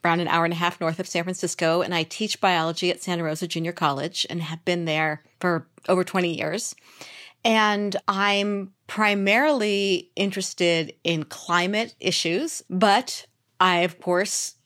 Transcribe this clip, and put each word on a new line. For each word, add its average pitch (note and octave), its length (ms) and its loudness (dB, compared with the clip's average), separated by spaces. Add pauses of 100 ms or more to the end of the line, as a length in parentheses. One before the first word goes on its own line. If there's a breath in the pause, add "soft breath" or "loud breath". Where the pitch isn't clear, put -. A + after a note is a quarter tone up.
around E3+ 160 4
an E3+ 80 -2
hour E3+ 160 2
and E3+ 100 0
a E3 40 -6
half F3 240 -2
north D#3+ 180 -2
of F#3 80 -4
San E3+ 160 -2
Francisco, F3 580 0
and F3+ 140 -2
I D#3+ 80 0
teach - 380 -4
biology E3+ 500 2
at - 100 -4
Santa E3+ 220 -4
Rosa D#3+ 240 -4
Junior E3 240 -4
College D3+ 580 -2
and E3+ 120 -6
have D#3+ 240 -8
been F3 200 0
there D#3 380 -2 (160)
for E3+ 280 0 (200)
over F#3 160 2
twenty F3+ 340 0
years. - 380 -6 (720 loud breath)
And G#3 500 2 (140)
I'm G3+ 640 0 (140)
primarily G#3 1300 2
interested F3+ 760 0 (120)
in E3 180 0
climate F#3+ 760 -2
issues, F#3 680 -2
but G3+ 560 2 (360)
I, F3+ 200 4
of F3 200 -2
course - 540 -2 (100)